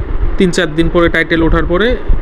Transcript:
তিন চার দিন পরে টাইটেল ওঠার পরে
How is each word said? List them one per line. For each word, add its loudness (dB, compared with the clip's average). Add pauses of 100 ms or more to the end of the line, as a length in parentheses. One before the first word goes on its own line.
(380)
তিন 2
চার -2
দিন 0
পরে 2
টাইটেল 0
ওঠার 2
পরে 0 (260)